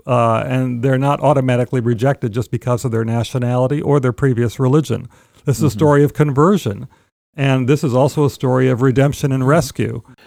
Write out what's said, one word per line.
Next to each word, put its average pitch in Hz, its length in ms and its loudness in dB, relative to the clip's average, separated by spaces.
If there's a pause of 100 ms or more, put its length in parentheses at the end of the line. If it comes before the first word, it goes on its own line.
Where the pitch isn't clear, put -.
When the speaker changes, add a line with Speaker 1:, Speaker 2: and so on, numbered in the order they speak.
Speaker 1:
uh, 117 400 0
and 127 380 -4
they're 131 160 0
not 143 220 0
automatically 131 600 0
rejected 117 520 -2
just 117 180 -6
because 123 340 -4
of 120 60 -4
their 113 120 -2
nationality 123 800 -2
or 139 180 2
their 127 140 0
previous 120 460 -2
religion. 127 500 0 (360)
This 139 120 0
is - 60 -4
a 151 40 4
Speaker 2:
Mm-hmm. 107 100 -2
Speaker 1:
story 147 260 4
of 143 100 0
conversion. 143 720 0 (480)
And 135 320 0
this 147 160 0
is 123 120 0
also 143 300 2
a 135 40 2
story 127 400 0
of 120 120 0
redemption 135 500 0
and 131 160 -2
rescue. 120 560 -2 (240)